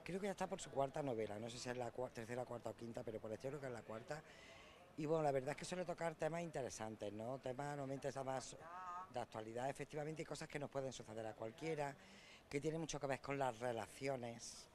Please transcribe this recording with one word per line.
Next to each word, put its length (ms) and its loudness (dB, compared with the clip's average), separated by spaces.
creo 160 0
que 60 2
ya 40 4
está 160 2
por 140 -2
su 100 -6
cuarta 320 4
novela, 380 2
no 100 -2
sé 80 -6
si 120 -4
es 60 2
la 160 0
cua-, 200 0
tercera, 320 -2
cuarta 260 -2
o 60 -6
quinta, 260 -4
pero 160 -2
por 140 -4
el 20 0
estilo 240 -2
que 80 -4
es 60 -2
la 100 -4
cuarta. 400 -6
Y 100 2
bueno, 180 8
la 80 8
verdad 180 4
es 60 2
que 80 -4
suele 200 0
tocar 300 2
temas 260 2
interesantes, 720 0
¿no? 280 -2
Temas 360 0
normalmente 360 0
más 340 0
de 80 0
actualidad, 480 -2
efectivamente, 540 -2
y 20 0
cosas 240 -4
que 120 -2
nos 100 -2
pueden 220 0
suceder 340 -4
a 80 -2
cualquiera, 640 0
que 120 2
tienen 200 2
mucho 200 0
que 80 2
ver 120 4
con 160 2
las 220 4
relaciones 1160 0